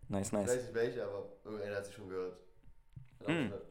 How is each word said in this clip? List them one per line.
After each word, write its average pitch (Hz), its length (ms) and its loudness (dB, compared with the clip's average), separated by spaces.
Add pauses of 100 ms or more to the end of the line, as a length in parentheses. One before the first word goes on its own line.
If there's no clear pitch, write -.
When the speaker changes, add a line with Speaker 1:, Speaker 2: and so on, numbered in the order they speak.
Speaker 1:
Nice, 98 240 2
nice. 104 180 4
Speaker 2:
Ich 123 60 8
weiß 123 80 0
nicht 101 100 -6
welche, 117 300 4
aber 101 200 -2 (200)
irgendeine 104 320 -2
hat 98 100 -2
sie 101 60 -10
schon 101 160 -10
gehört. 92 280 0 (840)
Hat 98 60 -6
auch 135 40 2
Speaker 1:
Hm. 156 200 4
Speaker 2:
schon, 98 80 -4 (120)